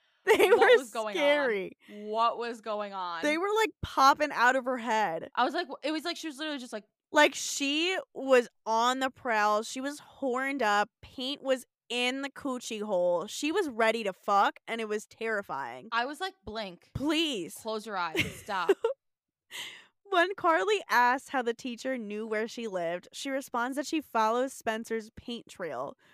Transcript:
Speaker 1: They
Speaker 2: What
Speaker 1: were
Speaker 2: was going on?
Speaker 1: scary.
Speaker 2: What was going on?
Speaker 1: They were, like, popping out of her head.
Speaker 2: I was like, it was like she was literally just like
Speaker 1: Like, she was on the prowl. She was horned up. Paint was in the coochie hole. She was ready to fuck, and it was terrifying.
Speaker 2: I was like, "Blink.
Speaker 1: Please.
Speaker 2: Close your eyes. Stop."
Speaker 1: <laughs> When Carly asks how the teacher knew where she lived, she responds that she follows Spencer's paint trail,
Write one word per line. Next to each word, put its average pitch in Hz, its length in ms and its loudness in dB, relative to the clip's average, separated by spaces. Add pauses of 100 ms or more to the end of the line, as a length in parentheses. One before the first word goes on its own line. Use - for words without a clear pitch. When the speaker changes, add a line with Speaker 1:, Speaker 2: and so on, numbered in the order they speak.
(260)
Speaker 1:
They 370 220 8
Speaker 2:
What 403 100 8
Speaker 1:
were 339 200 10
Speaker 2:
was 247 120 -6
going 214 280 -4
on? 294 40 2
Speaker 1:
scary. 269 540 2 (140)
Speaker 2:
What 214 480 0
was 226 240 -6
going 208 320 -6
on? 175 280 -6
Speaker 1:
They 196 140 2
were, 381 140 -2 (100)
like, 427 80 4 (140)
popping 294 500 4
out 240 240 4
of 254 80 -2
her 254 140 -2
head. 220 560 -2
Speaker 2:
I 233 100 2
was 269 80 0
like, 285 140 -2 (160)
it 294 100 -2
was 311 120 -4
like 339 120 -4
she 320 120 -10
was 262 100 -10
literally 302 200 -4
just 247 140 -14
like 208 120 -8 (280)
Speaker 1:
Like, 294 220 6
she 320 640 -2 (160)
was 254 340 6 (160)
on 233 360 2
the 262 100 0
prowl. 214 540 0
She 262 180 -8
was 285 160 -6
horned 262 640 -4
up. 208 260 2 (140)
Paint 269 400 -8
was 262 240 -2 (240)
in 247 320 -2
the 277 80 -8
coochie 247 500 -8
hole. 180 460 0
She 294 260 -4
was 359 160 -2
ready 226 340 0
to 196 120 -4
fuck, 208 520 0
and 226 140 -6
it 220 80 -6
was 214 160 -4
terrifying. 165 880 -8
Speaker 2:
I 233 140 -2
was 285 160 -10
like, 381 100 -6 (100)
"Blink. 214 520 -12
Speaker 1:
Please. 285 680 -2
Speaker 2:
Close 220 240 -6
your 214 140 -8
eyes. 170 260 -2 (180)
Stop." 185 280 -2
Speaker 1:
<laughs> - 1120 -10 (300)
When 359 220 2
Carly 370 520 2
asks 240 420 2
how 262 120 -2
the 233 100 -2
teacher 254 460 -8
knew 208 260 -8
where 220 220 -4
she 226 220 -8
lived, 175 440 -4
she - 180 -8
responds 262 460 -4
that 294 80 -2
she 320 160 -2
follows 240 520 0
Spencer's 226 640 -6
paint - 320 -12
trail, 139 480 -8 (180)